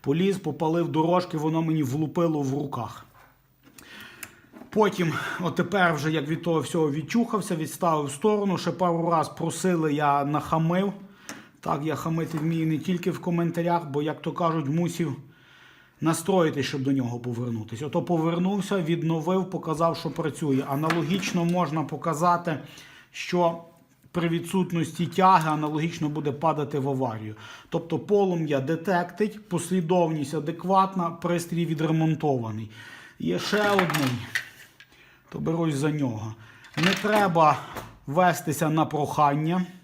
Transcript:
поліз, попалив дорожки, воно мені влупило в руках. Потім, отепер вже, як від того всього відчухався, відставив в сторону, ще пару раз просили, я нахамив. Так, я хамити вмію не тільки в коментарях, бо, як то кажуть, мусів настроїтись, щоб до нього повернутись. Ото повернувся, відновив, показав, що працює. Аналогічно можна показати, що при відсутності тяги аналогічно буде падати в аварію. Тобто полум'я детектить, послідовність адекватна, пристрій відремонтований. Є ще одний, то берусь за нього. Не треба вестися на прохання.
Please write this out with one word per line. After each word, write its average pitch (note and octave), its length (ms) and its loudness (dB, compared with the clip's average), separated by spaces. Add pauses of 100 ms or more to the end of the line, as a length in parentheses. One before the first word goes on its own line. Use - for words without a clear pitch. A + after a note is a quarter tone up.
поліз, F3+ 360 2
попалив D#3+ 520 0
дорожки, D#3+ 480 2
воно D#3+ 240 0
мені D#3+ 220 0
влупило D3+ 580 0
в C3+ 120 -2
руках. C3+ 520 -6 (1600)
Потім, F3+ 440 2 (280)
отепер F3+ 520 2
вже, D3+ 180 -2
як D3 160 -2
від D#3+ 140 -2
того E3 180 0
всього D3+ 320 0
відчухався, F#3+ 640 0
відставив D#3 500 0
в C3+ 60 -6
сторону, G3+ 460 2
ще E3+ 140 -2
пару E3+ 380 0
раз D#3+ 200 2
просили, E3 640 0
я C#3+ 320 2
нахамив. E3 680 2 (680)
Так, D#3 240 -2
я D3+ 120 -2
хамити E3 420 -2
вмію D#3+ 300 0
не D#3 100 2
тільки F3+ 340 -2
в - 80 -6
коментарях, E3+ 680 0
бо, C#3+ 120 -2
як D3+ 200 -4
то E3 100 -4
кажуть, D#3+ 360 0
мусів D#3+ 480 0 (880)
настроїтись, D#3+ 640 2
щоб C#3 180 -4
до C#3 80 2
нього A#2+ 280 0
повернутись. A#2 640 -6
Ото D3+ 200 -2
повернувся, F3+ 800 0
відновив, E3 680 0
показав, D#3+ 480 0
що - 120 -6
працює. C#3+ 580 0
Аналогічно E3 800 0
можна E3 380 0
показати, E3 760 0 (520)
що E3+ 500 0 (500)
при E3+ 180 0
відсутності E3+ 760 0
тяги F#3 440 6
аналогічно D3+ 600 0
буде D3 220 -2
падати D3 480 0
в C3+ 100 -2
аварію. A2 460 -4 (340)
Тобто D#3+ 300 -4
полум'я F3 600 2
детектить, F3 920 -2
послідовність E3 840 0
адекватна, F3+ 760 0
пристрій E3+ 560 -2
відремонтований. D3 1040 0 (500)
Є F3 200 -2
ще G#3 300 0
одний, D#3 420 2 (1160)
то - 100 -10
берусь D#3+ 360 -2
за D3 160 0
нього. A2+ 420 -4 (440)
Не E3+ 140 2
треба F3 680 4 (500)
вестися D#3+ 600 2
на D#3 160 2
прохання. D3+ 800 2 (180)